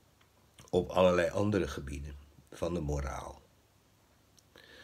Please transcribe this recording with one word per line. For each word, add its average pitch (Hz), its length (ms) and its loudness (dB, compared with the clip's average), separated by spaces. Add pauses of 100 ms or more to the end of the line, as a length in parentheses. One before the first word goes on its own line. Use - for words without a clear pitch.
(680)
op 90 200 2
allerlei 90 400 4
andere 101 380 2
gebieden 71 480 -10 (360)
van 85 220 -4
de 87 60 -2
moraal. 71 640 -6 (1400)